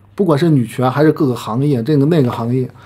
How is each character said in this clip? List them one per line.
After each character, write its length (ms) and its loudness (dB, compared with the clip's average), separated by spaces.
不 100 -2
管 140 2
是 100 2
女 180 2
权 240 -2
还 140 0
是 80 4
各 140 -2
个 80 0
行 280 -6
业， 200 0
这 160 0
个 80 2
那 160 2
个 80 0
行 220 -4
业， 160 -2